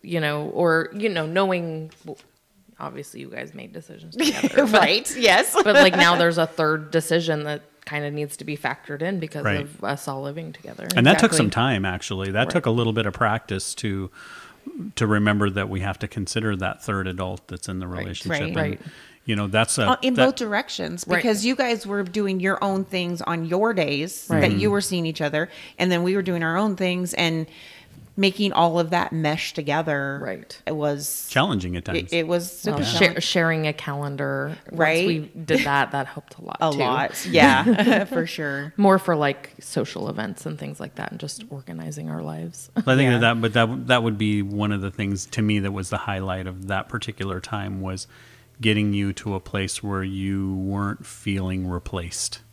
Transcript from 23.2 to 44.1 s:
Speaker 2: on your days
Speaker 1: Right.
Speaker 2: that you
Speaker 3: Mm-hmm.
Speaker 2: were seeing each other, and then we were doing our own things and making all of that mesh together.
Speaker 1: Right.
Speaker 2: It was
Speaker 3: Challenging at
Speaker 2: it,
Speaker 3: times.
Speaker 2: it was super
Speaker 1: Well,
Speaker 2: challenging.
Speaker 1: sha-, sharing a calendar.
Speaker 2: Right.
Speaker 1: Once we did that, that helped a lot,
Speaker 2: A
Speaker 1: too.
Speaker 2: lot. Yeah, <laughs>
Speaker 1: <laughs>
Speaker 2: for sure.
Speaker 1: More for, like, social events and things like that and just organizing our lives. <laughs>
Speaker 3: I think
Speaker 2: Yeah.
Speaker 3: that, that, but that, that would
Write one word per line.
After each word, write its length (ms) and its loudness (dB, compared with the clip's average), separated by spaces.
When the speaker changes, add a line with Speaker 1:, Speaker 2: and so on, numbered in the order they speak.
Speaker 2:
on 220 -2
your 300 2
days 560 -2
Speaker 1:
Right. 100 4
Speaker 2:
that 120 4
you 160 4
Speaker 3:
Mm-hmm. 40 4
Speaker 2:
were 80 2
seeing 260 -2
each 140 -4
other, 300 0
and 140 4
then 100 2
we 140 2
were 60 0
doing 200 0
our 140 0
own 200 2
things 380 0
and 320 0
making 360 0
all 260 4
of 120 0
that 220 0
mesh 420 -2
together. 680 -2
Speaker 1:
Right. 460 -10
Speaker 2:
It 80 -4
was 540 -4
Speaker 3:
Challenging 440 0
at 140 -6
Speaker 2:
it, 100 -4
Speaker 3:
times. 140 -6
Speaker 2:
it 160 0
was 240 -2
super 240 -4
Speaker 1:
Well, 100 0
Speaker 2:
challenging. 280 2
Speaker 1:
sha-, 60 -4
sharing 460 0
a 60 -2
calendar. 840 -6
Speaker 2:
Right. 340 2
Speaker 1:
Once 40 2
we 120 -14
did 180 2
that, 260 2
that 160 -2
helped 320 -16
a 60 -18
lot, 160 -10
Speaker 2:
A 100 4
Speaker 1:
too. 80 -2
Speaker 2:
lot. 500 -2
Yeah, 760 6
<laughs> 0 -
Speaker 1:
<laughs> 0 -
Speaker 2:
for 200 -2
sure. 520 -6
Speaker 1:
More 240 6
for, 160 2
like, 420 0
social 500 -6
events 380 -6
and 100 -8
things 220 -12
like 160 -12
that 160 -10
and 80 -12
just 320 -10
organizing 580 -10
our 140 -8
lives. 500 -10
<laughs> 40 -4
Speaker 3:
I 60 -2
think 160 6
Speaker 2:
Yeah. 80 4
Speaker 3:
that, 20 4
that, 200 4
but 140 0
that, 340 2
that 160 6
would 140 0